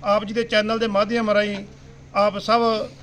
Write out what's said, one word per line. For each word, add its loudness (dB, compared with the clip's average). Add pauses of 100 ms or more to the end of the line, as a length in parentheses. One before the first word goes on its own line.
ਆਪ 2
ਜੀ -8
ਦੇ 0
ਚੈਨਲ 0
ਦੇ 0
ਮਾਧਿਅਮ 0
ਰਾਹੀਂ 0 (520)
ਆਪ 2
ਸਭ 2 (420)